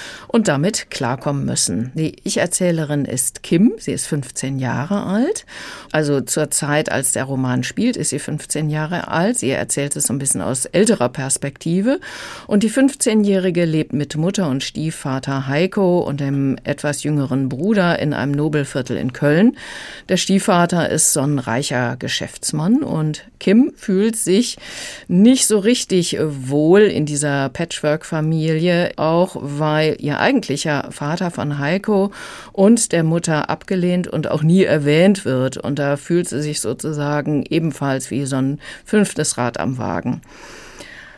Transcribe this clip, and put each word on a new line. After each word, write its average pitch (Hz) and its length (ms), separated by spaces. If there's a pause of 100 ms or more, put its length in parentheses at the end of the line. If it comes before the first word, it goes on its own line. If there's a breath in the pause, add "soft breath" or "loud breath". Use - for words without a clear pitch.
(280 loud breath)
und 226 200
damit 151 440
klarkommen 135 520
müssen. 127 520
Die 160 280
Ich-Erzählerin 160 800
ist - 380
Kim, 208 380
sie - 140
ist - 120
fünfzehn 135 540
Jahre 131 480
alt. 247 400 (440 loud breath)
Also 143 300
zur 151 300
Zeit, 147 400
als 131 220
der 117 100
Roman 127 400
spielt, 226 340
ist - 140
sie 143 80
fünfzehn 151 500
Jahre 156 380
alt. 202 320
Sie 123 100
erzählt - 460
es 143 80
so - 100
ein 139 60
bisschen 135 240
aus 110 220
älterer 190 440
Perspektive. 165 920 (460 loud breath)
Und 208 160
die 226 80
fünfzehnjährige 202 960
lebt 156 260
mit 147 260
Mutter 170 320
und 131 140
Stiefvater 139 840
Heiko 180 540
und 143 180
dem 139 440
etwas - 380
jüngeren 147 220
Bruder 139 760
in 147 140
einem 139 200
Nobelviertel 143 640
in 123 160
Köln. 170 420 (540 loud breath)
Der 190 80
Stiefvater 175 720
ist - 240
so 143 80
ein 143 180
reicher 123 560
Geschäftsmann 160 880
und 156 400 (160)
Kim 233 380
fühlt 214 400
sich 202 400 (500 loud breath)
nicht 226 400
so 214 120
richtig 196 600
wohl 147 600
in 185 240
dieser 143 420
Patchwork-Familie, 160 1500
auch 165 420
weil 151 600
ihr 147 200
eigentlicher 156 720
Vater 165 400
von 147 280
Heiko 196 520 (400 loud breath)
und 220 400
der 165 140
Mutter 165 440
abgelehnt 180 600
und - 200
auch 156 140
nie 175 200
erwähnt 156 600
wird. 127 320
Und 143 240
da 143 160
fühlt 175 320
sie 135 140
sich 151 180
sozusagen 147 920
ebenfalls 143 640
wie 139 140
so 135 100
ein 135 240 (240 loud breath)
fünftes - 540
Rad 120 240
am 127 160
Wagen. 101 420 (1000 loud breath)